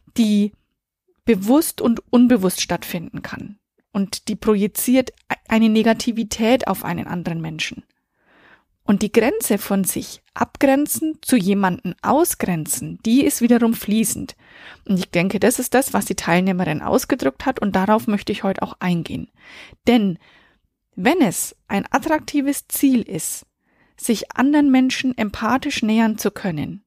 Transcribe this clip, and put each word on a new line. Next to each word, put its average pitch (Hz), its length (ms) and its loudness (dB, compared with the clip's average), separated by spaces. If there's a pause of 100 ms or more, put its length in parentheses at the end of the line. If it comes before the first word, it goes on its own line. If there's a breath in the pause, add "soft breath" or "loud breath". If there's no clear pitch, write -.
(160)
die 208 360 2 (760)
bewusst 233 560 2
und 233 280 2
unbewusst 240 520 4
stattfinden - 580 -6
kann. - 380 -14 (340)
Und - 360 -4
die 214 60 -2
projiziert 220 760 2 (360)
eine 220 220 4
Negativität 226 960 2
auf - 200 -4
einen 170 200 -6
anderen 170 360 -6
Menschen. 160 420 -10 (960 soft breath)
Und 202 200 0
die 208 100 -2
Grenze 226 460 2
von 196 260 -2
sich - 380 -8 (100)
abgrenzen 294 880 0
zu - 160 0
jemanden 185 640 0
ausgrenzen, 175 1040 -2
die 240 180 4
ist 285 200 0
wiederum 233 320 2
fließend. 214 640 -4 (520 loud breath)
Und 190 100 2
ich - 120 -4
denke, 185 280 0
das 208 200 2
ist 254 160 -4
das, 262 180 2
was 208 140 0
die - 80 -4
Teilnehmerin 180 680 0
ausgedrückt - 640 0
hat 269 160 -2
und 196 160 -2
darauf 214 300 2
möchte 208 260 -2
ich 202 120 -8
heute 196 180 -2
auch - 180 -10
eingehen. 170 500 -4 (560 loud breath)
Denn 208 320 4 (760 soft breath)
wenn 269 240 2
es - 340 0 (120)
ein 202 240 -2
attraktives 285 800 -2
Ziel 254 340 2
ist, - 420 -8 (540)
sich - 340 -4
anderen 294 380 2
Menschen 254 480 2
empathisch 226 640 -4
nähern 220 340 2
zu 202 140 -2
können 170 560 -6